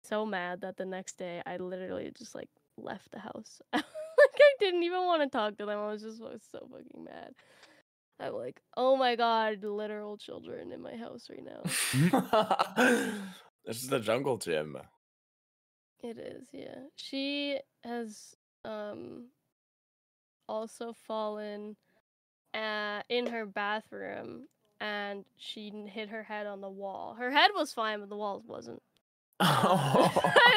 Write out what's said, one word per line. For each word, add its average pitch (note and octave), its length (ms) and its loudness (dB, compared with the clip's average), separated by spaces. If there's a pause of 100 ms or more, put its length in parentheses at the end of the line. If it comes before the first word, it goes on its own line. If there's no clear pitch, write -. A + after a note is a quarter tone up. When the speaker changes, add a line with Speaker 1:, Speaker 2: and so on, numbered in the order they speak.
Speaker 1:
so G#3+ 220 -2
mad F3+ 360 -4
that F#3+ 160 -8
the F#3+ 80 -4
next F#3 320 -8
day F3 280 -8
I F3+ 120 -6
literally F#3 540 -8
just, - 240 -18
like, - 140 -10 (280)
left - 340 -12
the A3+ 80 -14
house. - 420 -14 (120)
<laughs> D4+ 100 0 (360)
Like, C#5+ 120 10 (100)
I C#5+ 180 12
didn't F4 240 4
even F4+ 220 0
wanna D#4 240 4
talk G#3+ 280 0
to G#3 100 -8
them. G#3 120 -2
I G#3 80 -4
was G#3+ 160 -6
just, A3 180 -12
I A3 80 -16
was G#3+ 140 -14
so - 160 -14 (120)
fucking - 340 -16
mad. - 280 -14 (880)
I'm - 160 -6
like, - 260 -10 (160)
"Oh C4 200 6
my B3 200 4
God, A3 460 2
literal G#3 540 -6
children - 560 -12
in - 80 -12
my - 160 -12
house A#3 320 -14
right - 140 -14
now." - 280 -8 (220)
Speaker 2:
Mm-hmm. D3+ 180 6 (640)
Speaker 3:
<laughs> G#3 680 2 (240)
This A#2 180 -8
is B2+ 60 -8
the C3+ 100 2
jungle A#2 380 2
gym. D#2 400 -2 (1200)
Speaker 1:
It A#3 180 -10
is, - 360 -14
yeah. - 320 -14 (100)
She C#4 640 -4 (240)
has, A#3 520 -8 (300)
um, A3 680 -10 (1160)
also A3+ 440 -8
fallen, G#3+ 840 -6 (760)
uh, G#3+ 560 -2
in A#3+ 180 2
her A3+ 180 -4
bathroom, G#3 1000 -6 (340)
and G3+ 440 -4 (120)
she G#3+ 340 -12
n-, G#3 160 -12
hit G#3 220 -8
her A3 140 -8
head G#3 240 -8
on G3 140 -8
the G3 100 -10
wall. G3 440 -8
Her B3 160 -2
head E4 240 8
was D#4+ 180 -2
fine, G#3+ 280 -2
but G3+ 80 -14
the G#3 80 -8
wall G#3 280 -4
wasn't. - 420 -12
Speaker 3:
<laughs> - 40 -20 (480)
Oh. D3+ 840 6 (160)
Speaker 1:
<laughs> A#4+ 200 8